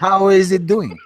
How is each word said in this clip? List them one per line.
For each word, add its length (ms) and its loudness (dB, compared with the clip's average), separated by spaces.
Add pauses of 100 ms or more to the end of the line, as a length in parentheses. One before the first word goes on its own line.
How 280 0
is 220 2
it 140 -2
doing? 400 -4